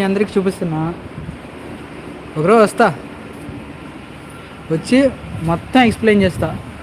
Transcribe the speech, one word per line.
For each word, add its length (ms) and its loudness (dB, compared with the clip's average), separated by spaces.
అందరికి 280 0
చూపిస్తున్నా. 440 0
ఒకరోజు 280 6
వస్తా, 200 4
వచ్చి 240 2
మొత్తం 380 2
ఎక్స్‌ప్లెయిన్ 380 4
చేస్తా. 220 0